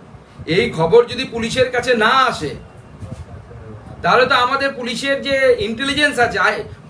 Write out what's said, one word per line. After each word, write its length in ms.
এই 260
খবর 340
যদি 180
পুলিশের 480
কাছে 240
না 160
আসে, 260
তাহলে 240
তো 100
আমাদের 380
পুলিশের 480
যে 140
ইন্টেলিজেন্স 600
আছে, 200
আই-, 240